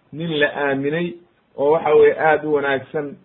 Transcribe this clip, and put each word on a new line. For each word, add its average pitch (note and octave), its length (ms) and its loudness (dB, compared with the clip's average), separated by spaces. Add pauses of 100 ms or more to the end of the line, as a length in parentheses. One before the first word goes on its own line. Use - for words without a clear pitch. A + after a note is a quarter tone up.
(140)
nin D#3 260 -4
la D3 160 2
aaminay C#3+ 580 -2 (440)
oo C#3+ 140 0
waxa D3+ 240 0
weeye D3 240 6
aad D3+ 260 2
u D3+ 80 -4
wanaagsan C#3 720 -4